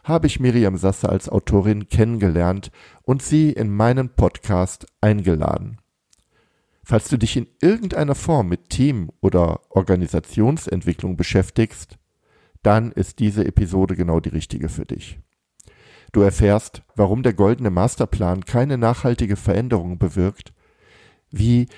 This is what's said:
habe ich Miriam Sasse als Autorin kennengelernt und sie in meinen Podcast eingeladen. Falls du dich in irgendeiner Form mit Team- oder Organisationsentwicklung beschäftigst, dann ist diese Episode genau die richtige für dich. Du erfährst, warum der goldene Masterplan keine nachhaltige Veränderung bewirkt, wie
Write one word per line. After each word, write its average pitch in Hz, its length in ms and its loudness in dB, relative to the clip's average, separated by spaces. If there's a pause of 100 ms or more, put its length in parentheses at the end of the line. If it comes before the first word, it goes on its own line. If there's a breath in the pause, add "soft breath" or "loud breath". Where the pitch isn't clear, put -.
habe 156 220 0
ich - 120 -2
Miriam 117 380 2
Sasse 95 320 -2
als 90 220 -4
Autorin 104 580 0
kennengelernt 95 840 0 (320 soft breath)
und 135 200 -2
sie 156 280 2
in 110 200 -4
meinen 120 400 0
Podcast - 760 -2 (140)
eingeladen. 101 800 0 (1040)
Falls - 240 0
du 147 80 -2
dich 117 200 -2
in 117 120 -6 (120)
irgendeiner 180 540 0
Form 135 340 0
mit 87 200 -4
Team- 123 420 -2 (100)
oder 85 400 2 (100)
Organisationsentwicklung 92 1500 -2
beschäftigst, - 840 -2 (640)
dann 110 300 2
ist - 260 -4
diese 104 280 0
Episode 95 500 0
genau 85 240 0
die - 80 -6
richtige - 400 -6
für - 160 -8
dich. - 340 -12 (960 soft breath)
Du 104 80 4
erfährst, 101 600 2 (120)
warum 107 280 2
der 123 100 2
goldene 104 380 2
Masterplan 92 760 -2
keine 127 340 -2
nachhaltige 117 580 0
Veränderung 95 640 -2
bewirkt, 92 540 -2 (840 soft breath)
wie 120 320 2 (100 loud breath)